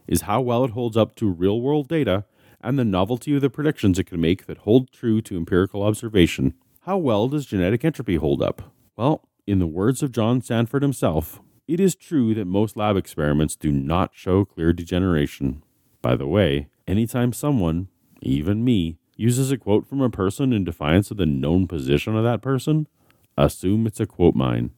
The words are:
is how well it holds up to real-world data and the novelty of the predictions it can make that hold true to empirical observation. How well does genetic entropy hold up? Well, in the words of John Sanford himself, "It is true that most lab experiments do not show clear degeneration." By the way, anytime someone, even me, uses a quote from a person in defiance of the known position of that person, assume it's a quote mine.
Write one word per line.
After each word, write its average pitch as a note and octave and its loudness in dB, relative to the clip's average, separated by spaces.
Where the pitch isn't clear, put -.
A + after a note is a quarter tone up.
is - 0
how G#2+ -2
well A#2+ 0
it A2+ -2
holds A#2 -6
up A2 2
to G#2+ -2
real-world A#2 -2
data G#2+ 0
and C3 -2
the B2 2
novelty A2 0
of C#3 0
the C3+ 2
predictions A2+ 0
it F#2 -2
can F2 -6
make E2 0
that - -12
hold B2+ 2
true A2 -2
to G2+ -10
empirical F#2+ 0
observation. G#2+ 2
How G3 -4
well A#2+ 0
does C#3 -4
genetic G2+ 0
entropy C#3 -2
hold C#2+ 0
up? - -4
Well, C3+ -2
in G2+ 0
the F2+ 0
words G2 -2
of C#3 -4
John A#2+ 0
Sanford A#2 -2
himself, A2 -2
"It E3 -2
is F#3+ 2
true A#2+ 0
that G#2+ -4
most G2+ 0
lab G#2+ 2
experiments D2 0
do D2+ -2
not D2 0
show G2 0
clear E2 0
degeneration." E2+ -2
By A#1+ 0
the C2+ -4
way, D2 2
anytime A#2 -2
someone, F#2+ -2
even F2 -2
me, F#2 0
uses A#2+ 0
a C#3 -2
quote G#2 0
from C#3 -4
a B2+ 2
person G#2 0
in G#2 2
defiance E2 2
of G#2+ -10
the F#2+ 0
known D#2 2
position D2 0
of A2 0
that A#2 -2
person, D3+ -2
assume G2 0
it's - -6
a A2 -2
quote - 4
mine. A#1+ 0